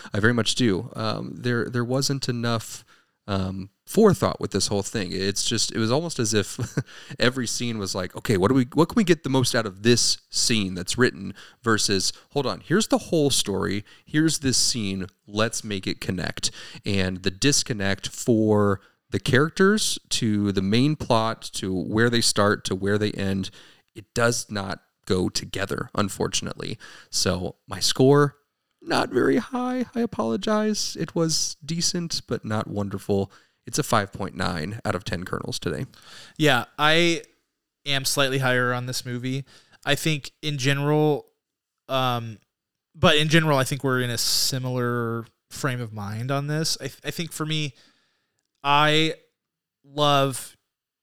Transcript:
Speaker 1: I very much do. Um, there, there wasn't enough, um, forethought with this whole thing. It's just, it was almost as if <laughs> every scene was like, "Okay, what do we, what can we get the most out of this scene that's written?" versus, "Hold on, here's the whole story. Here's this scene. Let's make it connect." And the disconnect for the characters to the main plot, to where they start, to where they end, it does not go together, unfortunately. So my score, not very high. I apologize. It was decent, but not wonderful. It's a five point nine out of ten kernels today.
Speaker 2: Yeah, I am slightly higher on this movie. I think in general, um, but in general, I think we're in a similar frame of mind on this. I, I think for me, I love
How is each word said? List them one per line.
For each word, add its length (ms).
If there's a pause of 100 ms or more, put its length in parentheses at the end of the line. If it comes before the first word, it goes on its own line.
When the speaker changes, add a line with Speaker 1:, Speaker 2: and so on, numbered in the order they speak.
(140)
Speaker 1:
I 60
very 140
much 220
do. 400
Um, 400
there, 340
there 140
wasn't 460
enough, 560 (420)
um, 420 (160)
forethought 540
with 120
this 160
whole 160
thing. 280
It's 320
just, 280
it 60
was 140
almost 280
as 140
if 240 (400)
<laughs> 220
every 280
scene 300
was 180
like, 200
"Okay, 220
what 120
do 40
we, 200
what 160
can 60
we 80
get 200
the 60
most 260
out 100
of 180
this 340 (120)
scene 460
that's 220
written?" 360 (300)
versus, 500 (180)
"Hold 140
on, 160
here's 260
the 100
whole 320
story. 540 (220)
Here's 340
this 180
scene. 500 (200)
Let's 360
make 240
it 120
connect." 520 (340)
And 380
the 80
disconnect 760
for 720 (300)
the 100
characters 800 (120)
to 440
the 80
main 340
plot, 460 (120)
to 200
where 360
they 120
start, 440
to 100
where 220
they 140
end, 380 (460)
it 180
does 360
not 320 (240)
go 240
together, 640
unfortunately. 800 (320)
So 460 (140)
my 100
score, 560 (460)
not 280
very 280
high. 480 (100)
I 60
apologize. 1000
It 160
was 400 (100)
decent, 600
but 160
not 240
wonderful. 640 (340)
It's 140
a 40
five 300
point 220
nine 500
out 100
of 100
ten 200
kernels 340
today. 260 (520)
Speaker 2:
Yeah, 280 (120)
I 440 (640)
am 200
slightly 340
higher 340
on 120
this 200
movie. 380 (420)
I 100
think 360 (100)
in 160
general, 680 (640)
um, 480 (580)
but 220
in 120
general, 280
I 60
think 200
we're 180
in 80
a 80
similar 1080 (240)
frame 320
of 120
mind 380
on 160
this. 340
I, 40 (200)
I 60
think 220
for 120
me, 280 (920)
I 520 (680)
love 720 (480)